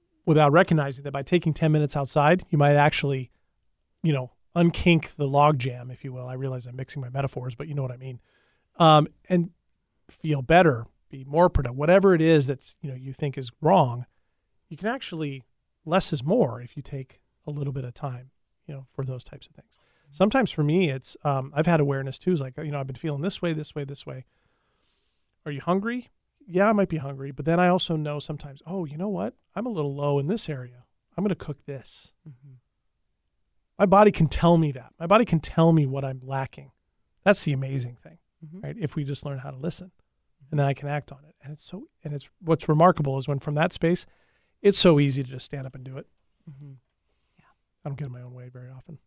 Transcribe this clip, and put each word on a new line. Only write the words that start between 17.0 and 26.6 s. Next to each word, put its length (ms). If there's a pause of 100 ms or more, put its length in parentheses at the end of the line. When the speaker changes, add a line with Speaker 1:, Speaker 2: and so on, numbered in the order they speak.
Speaker 1:
a 60
little 220
bit 100
of 100
time, 380 (340)
you 80
know, 200
for 100
those 220
types 220
of 60
things. 200 (380)
Sometimes 400
for 120
me, 260
it's, 260 (100)
um, 280
I've 120
had 160
awareness 360
too, 160
is 80
like, 160
you 140
know, 80
I've 80
been 80
feeling 260
this 200
way, 120
this 220
way, 80
this 220
way. 200 (1200)
Are 60
you 100
hungry? 480 (380)
Yeah, 220